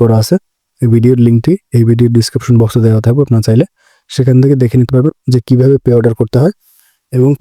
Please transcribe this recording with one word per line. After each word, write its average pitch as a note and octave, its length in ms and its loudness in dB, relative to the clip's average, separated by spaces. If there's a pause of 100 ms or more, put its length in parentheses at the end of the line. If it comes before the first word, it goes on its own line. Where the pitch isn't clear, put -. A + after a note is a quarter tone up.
করা A2+ 200 2
আছে। F3 140 -2 (460)
এই B2+ 120 0
ভিডিওর B2 320 2
লিঙ্কটি A#2 280 0 (220)
এই A#2 140 2
ভিডিওর A#2 280 0
ডেসক্রিপশন A#2 440 -2
বক্সে A2+ 240 -2
দেওয়া A2 200 0
থাকবে, B2 200 0
আপনারা A2+ 220 0
চাইলে A2+ 180 2 (460)
সেখান B2+ 300 0
থেকে C#3 200 2
দেখে A#2+ 180 -2
নিতে A#2+ 160 -2
পারবেন C3 180 0 (200)
যে B2 140 2
কীভাবে C3 360 2
পে B2+ 140 -2
অর্ডার A2+ 220 0
করতে A#2+ 240 -4
হয়। F3+ 100 0 (600)
এবং B2+ 160 0 (120)